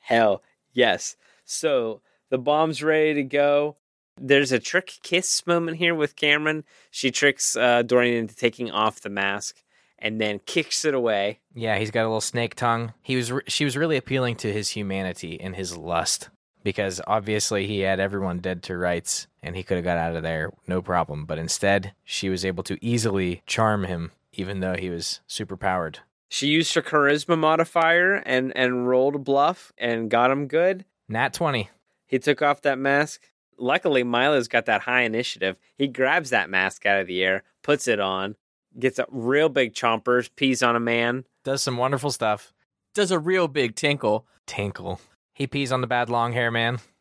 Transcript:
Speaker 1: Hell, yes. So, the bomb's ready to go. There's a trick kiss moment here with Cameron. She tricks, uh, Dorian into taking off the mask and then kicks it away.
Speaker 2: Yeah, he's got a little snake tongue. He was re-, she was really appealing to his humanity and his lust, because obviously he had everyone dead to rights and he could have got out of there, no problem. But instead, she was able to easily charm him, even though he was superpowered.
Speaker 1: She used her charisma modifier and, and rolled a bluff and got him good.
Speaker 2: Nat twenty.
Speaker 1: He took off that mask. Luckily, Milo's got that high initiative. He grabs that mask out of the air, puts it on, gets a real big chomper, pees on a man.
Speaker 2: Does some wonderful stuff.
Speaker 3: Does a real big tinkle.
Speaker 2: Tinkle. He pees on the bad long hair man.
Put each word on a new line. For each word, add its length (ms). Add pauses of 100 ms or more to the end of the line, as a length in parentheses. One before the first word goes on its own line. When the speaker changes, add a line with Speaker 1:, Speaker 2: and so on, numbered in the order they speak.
Speaker 1:
Hell, 420 (300)
yes. 440 (280)
So, 580 (280)
the 80
bomb's 440
ready 320
to 80
go. 540 (440)
There's 320
a 60
trick 440
kiss 440
moment 320
here 160
with 220
Cameron. 480 (260)
She 200
tricks, 460
uh, 260
Dorian 360
into 180
taking 340
off 300
the 80
mask 540 (360)
and 220
then 240
kicks 400
it 100
away. 460 (140)
Speaker 2:
Yeah, 240
he's 120
got 120
a 60
little 120
snake 340
tongue. 380 (100)
He 140
was 160
re-, 160
she 160
was 120
really 200
appealing 400
to 160
his 180
humanity 720
and 160
his 200
lust, 520 (340)
because 440
obviously 600
he 140
had 200
everyone 400
dead 240
to 120
rights 500 (160)
and 140
he 60
could 140
have 80
got 140
out 180
of 60
there, 300 (140)
no 160
problem. 420
But 140
instead, 560 (100)
she 240
was 160
able 200
to 200
easily 640
charm 380
him, 280 (200)
even 280
though 160
he 140
was 380
superpowered. 680 (320)
Speaker 1:
She 200
used 260
her 80
charisma 560
modifier 760
and, 420
and 320
rolled 260
a 40
bluff 600
and 320
got 200
him 180
good. 360 (240)
Speaker 2:
Nat 260
twenty. 340 (380)
Speaker 1:
He 120
took 240
off 200
that 160
mask. 500 (300)
Luckily, 440
Milo's 460
got 160
that 180
high 200
initiative. 540 (200)
He 100
grabs 440
that 180
mask 380
out 140
of 60
the 160
air, 200 (200)
puts 240
it 140
on, 340 (440)
gets 200
a 120
real 400
big 240
chomper, 600
pees 280
on 120
a 60
man. 460 (180)
Speaker 2:
Does 160
some 160
wonderful 340
stuff. 440 (400)
Speaker 3:
Does 160
a 80
real 280
big 280
tinkle. 520 (200)
Speaker 2:
Tinkle. 540 (340)
He 120
pees 240
on 120
the 40
bad 220
long 240
hair 180
man. 280 (220)